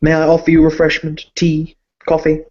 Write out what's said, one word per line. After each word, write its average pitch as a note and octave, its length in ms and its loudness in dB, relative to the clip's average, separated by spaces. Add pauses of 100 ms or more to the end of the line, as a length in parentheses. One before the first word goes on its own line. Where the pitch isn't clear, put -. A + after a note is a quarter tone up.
May D#3 120 0
I D#3+ 140 0
offer E3 240 2
you E3 120 4
refreshment? D#3 720 -2
Tea? D#3+ 420 -2 (300)
Coffee? D#3+ 440 -2